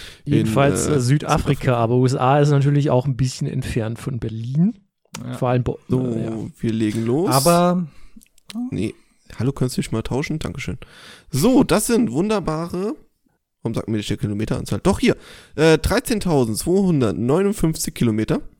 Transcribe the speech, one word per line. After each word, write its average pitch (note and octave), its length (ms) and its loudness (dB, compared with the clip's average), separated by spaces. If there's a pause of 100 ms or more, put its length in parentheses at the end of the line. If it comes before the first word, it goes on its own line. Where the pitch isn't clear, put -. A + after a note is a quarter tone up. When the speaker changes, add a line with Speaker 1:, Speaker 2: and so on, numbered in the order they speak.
(260)
Speaker 1:
In, C#3+ 80 0
Speaker 2:
Jedenfalls, C#3 540 2
Speaker 1:
äh, D3+ 80 2
Speaker 2:
äh, C#3 40 2
Südafrika, C#3 400 2
Speaker 1:
Südafrika. C3 380 0
Speaker 2:
aber A#2 180 2
U B2+ 100 4
S B2+ 100 2
A C3+ 240 4
ist D3 120 4
natürlich C#3+ 400 4
auch B2+ 160 2
ein B2+ 100 -2
bisschen C3+ 300 -2
entfernt A#2+ 500 -4
von - 220 -6
Berlin. A#2+ 580 -2 (460)
Speaker 3:
Ja. B2 100 -10
Speaker 2:
Vor B2+ 160 -2
allem B2 140 2
Bo-, A#2+ 240 -4
Speaker 1:
So, B2+ 180 0
Speaker 2:
äh, A2+ 200 -4
ja. A2+ 120 -6 (220)
Speaker 1:
wir A#2 120 -2
legen A2 340 0
los. C#3+ 240 0
Speaker 3:
Aber F3 580 2 (840)
Speaker 1:
Nee. - 240 -6 (460)
Hallo, C#3 120 -2
kannst B2+ 240 -4
du - 60 -4
dich - 100 -6
mal A2 120 -4
tauschen? D#3 360 -4
Dankeschön. - 380 -8 (540)
So, A#3 320 4
das F#3 240 0
sind D#3 240 2
wunderbare, F3 840 -2 (680)
warum A2+ 120 -6
sagt - 160 -6
mir A2 80 -2
nicht G2+ 120 -6
der G2+ 80 -4
Kilometeranzahl? G#2 640 -4
Doch, F#3+ 180 2
hier. A#3+ 180 2 (380)
Äh, D#3+ 240 6
dreizehntausendzweihundertneunundfünfzig D#3+ 2250 0
Kilometer. A2 460 0 (180)